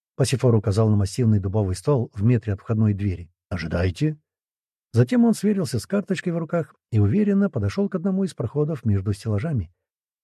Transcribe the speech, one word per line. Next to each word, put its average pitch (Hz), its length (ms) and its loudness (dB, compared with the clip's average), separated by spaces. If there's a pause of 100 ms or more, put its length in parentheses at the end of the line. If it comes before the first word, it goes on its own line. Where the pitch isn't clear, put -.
(160)
Пасифор 120 380 2
указал 107 360 2
на 107 60 4
массивный 104 440 2
дубовый 95 340 -2
стол 131 400 -2
в 101 80 -6
метре 110 300 2
от 95 80 -6
входной 110 340 0
двери. 92 360 -6 (180)
«Ожидайте». 87 680 -2 (760)
Затем 127 320 4
он 226 100 4
сверился 196 440 -2
с - 80 -10
карточкой 190 460 -4
в 170 60 -2
руках 160 360 -4 (160)
и 110 80 2
уверенно 196 500 2
подошёл 127 400 -2
к - 60 -10
одному 190 300 -2
из 185 100 -6
проходов 147 500 -4
между 101 280 0
стеллажами. 107 600 -4 (520)